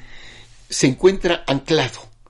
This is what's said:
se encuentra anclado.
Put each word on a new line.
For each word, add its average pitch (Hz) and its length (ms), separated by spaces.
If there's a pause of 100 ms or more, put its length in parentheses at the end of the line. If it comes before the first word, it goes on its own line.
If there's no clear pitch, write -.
(680)
se - 160
encuentra 180 640
anclado. 139 520 (300)